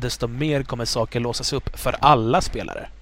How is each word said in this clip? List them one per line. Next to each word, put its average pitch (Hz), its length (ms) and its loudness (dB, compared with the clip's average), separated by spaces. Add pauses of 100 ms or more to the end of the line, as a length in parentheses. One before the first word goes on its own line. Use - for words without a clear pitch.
desto 123 280 -2
mer 139 340 0
kommer 120 220 -4
saker 113 360 0
låsas 120 320 -2
upp - 260 -4
för - 220 -2
alla 139 400 6
spelare. - 480 -6 (140)